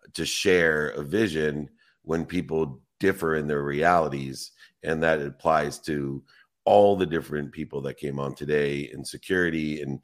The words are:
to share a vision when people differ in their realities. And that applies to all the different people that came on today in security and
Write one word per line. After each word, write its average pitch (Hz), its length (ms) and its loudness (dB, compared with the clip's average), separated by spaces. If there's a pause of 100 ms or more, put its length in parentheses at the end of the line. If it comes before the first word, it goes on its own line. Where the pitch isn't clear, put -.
(140)
to 82 120 -4
share 80 680 2
a 73 120 -8
vision 76 640 -2 (340)
when 80 220 -2
people 80 560 -4 (180)
differ 87 360 2
in 76 120 -2
their 73 160 -2
realities. 71 880 0 (320)
And 80 200 -2
that 80 180 2
applies 73 580 0
to 69 440 -6 (400)
all 101 320 8
the 92 100 0
different 73 460 -4
people 71 300 -8
that 67 160 -8
came 69 220 -8
on 69 160 -6
today 71 580 -2
in 71 100 -14
security 80 800 -2
and 69 220 -6